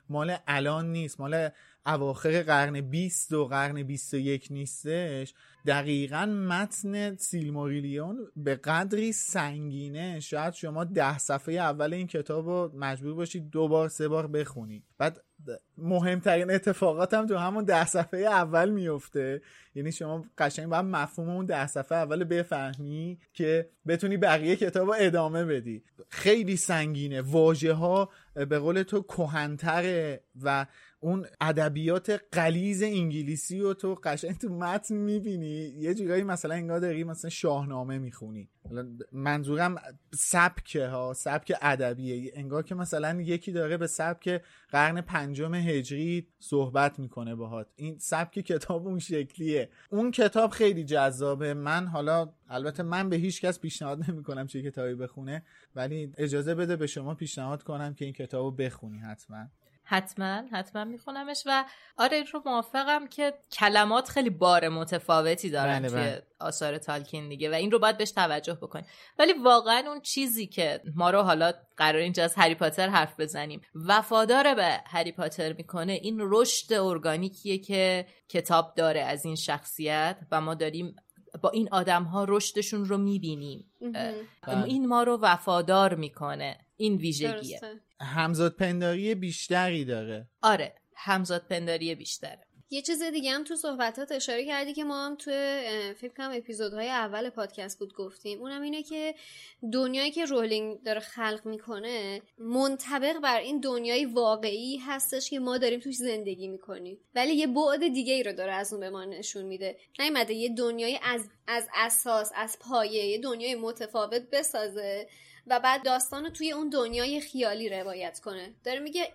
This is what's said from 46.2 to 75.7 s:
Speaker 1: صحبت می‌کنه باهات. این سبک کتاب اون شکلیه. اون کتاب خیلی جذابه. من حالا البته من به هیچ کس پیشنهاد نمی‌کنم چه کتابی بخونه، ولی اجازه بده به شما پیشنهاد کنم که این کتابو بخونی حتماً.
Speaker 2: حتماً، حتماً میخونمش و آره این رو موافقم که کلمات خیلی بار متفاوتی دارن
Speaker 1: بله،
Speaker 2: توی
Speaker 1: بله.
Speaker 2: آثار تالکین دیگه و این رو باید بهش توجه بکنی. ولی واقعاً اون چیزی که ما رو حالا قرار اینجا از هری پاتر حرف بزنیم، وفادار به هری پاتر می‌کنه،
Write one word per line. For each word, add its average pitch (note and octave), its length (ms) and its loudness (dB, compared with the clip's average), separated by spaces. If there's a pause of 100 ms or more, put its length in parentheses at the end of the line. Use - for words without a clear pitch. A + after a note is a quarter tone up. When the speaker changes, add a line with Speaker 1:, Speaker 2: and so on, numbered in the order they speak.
Speaker 1:
صحبت C#3 600 2
می‌کنه A#2 360 -8
باهات. A2+ 400 -10
این D3+ 240 -10
سبک E3 400 -4
کتاب F3 480 -2
اون F#3 120 -2
شکلیه. D3+ 720 -2 (200)
اون A3+ 220 0
کتاب A3 400 4
خیلی G3 320 4
جذابه. C#3 680 2
من D3+ 340 0
حالا D#3+ 460 0 (160)
البته C#3+ 340 -4
من F3+ 260 -2
به F3 60 2
هیچ F3 260 0
کس F3+ 180 0
پیشنهاد D3+ 400 -6 (100)
نمی‌کنم C#3 380 -6
چه C3+ 140 -8
کتابی B2+ 340 -4
بخونه، C3+ 480 -8 (320)
ولی C#3+ 420 -6
اجازه D3 380 0
بده E3+ 200 0
به D#3 120 -2
شما C#3+ 280 -6
پیشنهاد C#3+ 480 -8
کنم D3 300 -6
که C#3+ 120 -8
این C3+ 80 -8
کتابو C3 380 -4
بخونی B2+ 480 -6
حتماً. A2 480 -14 (400)
Speaker 2:
حتماً، G3 640 -2
حتماً G#3 320 -6
میخونمش C#4 640 -8
و C4+ 200 2 (320)
آره B3+ 200 4
این D4 160 -2
رو D4+ 120 -6
موافقم C4+ 640 0
که C#4+ 260 0 (180)
کلمات G#3+ 580 6
خیلی C4 200 2
بار F3 400 6
متفاوتی E3 800 2
دارن C#3 300 2
Speaker 1:
بله، C3 100 0
Speaker 2:
توی B2 100 0
Speaker 1:
بله. C3+ 240 -2 (160)
Speaker 2:
آثار D#3 380 -2
تالکین D3 520 -8
دیگه D3 220 -2
و - 20 2
این F3+ 180 2
رو A#3 80 6
باید G#3+ 180 6
بهش G#3+ 140 0
توجه E3 420 2
بکنی. E3 300 -10 (360)
ولی E4+ 140 8
واقعاً A#3+ 540 8
اون D4 140 -8
چیزی A#3 460 -2
که D3+ 340 0 (140)
ما F3 140 6
رو G3 120 8
حالا E3+ 320 4 (240)
قرار D#3 240 6
اینجا F3 220 2
از E3+ 120 0
هری E3 200 8
پاتر F3+ 340 2
حرف E3 300 4
بزنیم، D3+ 420 -6 (260)
وفادار A3 680 6
به F3 300 2
هری E3+ 260 -2
پاتر E3 420 -4
می‌کنه، F3 400 -4